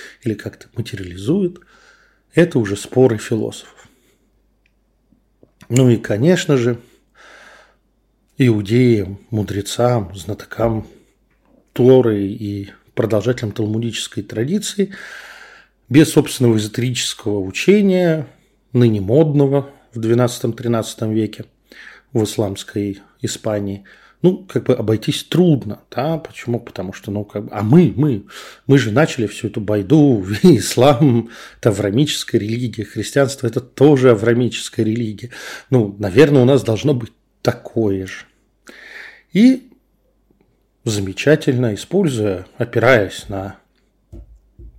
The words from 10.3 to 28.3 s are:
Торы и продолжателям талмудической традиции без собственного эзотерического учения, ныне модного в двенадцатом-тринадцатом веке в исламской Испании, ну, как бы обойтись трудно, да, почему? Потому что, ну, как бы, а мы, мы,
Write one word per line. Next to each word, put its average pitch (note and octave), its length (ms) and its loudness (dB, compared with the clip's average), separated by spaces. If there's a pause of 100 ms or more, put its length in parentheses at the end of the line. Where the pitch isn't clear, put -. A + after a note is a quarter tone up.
Торы A#2+ 520 4
и G2+ 460 -8 (220)
продолжателям A2 580 -2
талмудической A2 720 -6
традиции F#3+ 720 -6 (960)
без D3+ 220 6
собственного A#2+ 460 2
эзотерического G#2+ 800 -4
учения, F3+ 880 2 (460)
ныне A#2 280 4
модного C#3 680 2 (240)
в A2+ 60 -12
двенадцатом-тринадцатом A#2 1160 -2
веке G#2+ 320 -4 (680)
в A2+ 100 0
исламской G2+ 800 -6 (200)
Испании, G2+ 600 -6 (400)
ну, F#3 220 0
как - 200 -6
бы C3 80 0
обойтись A2 500 -2
трудно, C#3 580 0 (100)
да, D#3 260 -4
почему? - 420 -8
Потому F#2+ 320 -12
что, - 200 -14
ну, G#2 120 -6
как G#2 220 -10
бы, B2+ 60 -14
а G#2+ 100 -6
мы, B2+ 340 4
мы, B2+ 300 -2 (400)